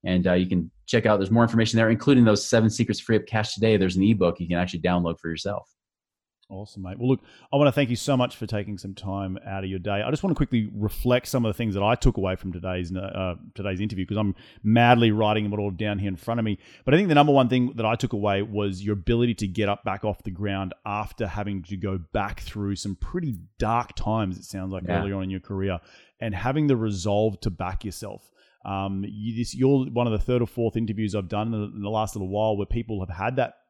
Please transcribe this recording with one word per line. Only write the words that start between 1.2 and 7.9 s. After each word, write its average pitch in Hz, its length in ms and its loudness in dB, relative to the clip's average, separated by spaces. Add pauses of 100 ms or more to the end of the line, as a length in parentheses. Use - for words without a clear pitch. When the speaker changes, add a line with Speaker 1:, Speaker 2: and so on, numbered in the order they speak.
Speaker 1:
more 117 120 6
information 113 340 2
there, 113 120 4
including 123 360 6
those 104 200 4
seven 110 240 4
secrets 107 300 0
to - 60 -14
free 113 100 2
up 104 100 2
cash 107 300 -2
today. 110 220 4
There's 92 180 2
an 95 80 2
ebook 92 380 2
you 82 80 -6
can 87 80 0
actually 90 240 -2
download 87 400 0
for 82 80 -6
yourself. - 440 -8 (760)
Speaker 2:
Awesome, 98 340 -14
mate. 92 140 -12
Well, 120 120 0
look, 131 100 4 (320)
I 170 60 2
wanna 190 160 6
thank 139 160 2
you 120 80 0